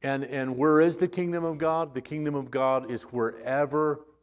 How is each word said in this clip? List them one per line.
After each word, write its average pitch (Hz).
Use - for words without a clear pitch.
And, 139
and 131
where 151
is 170
the 175
kingdom 175
of 160
God? 160
The 127
kingdom 151
of 131
God 131
is 117
wherever 139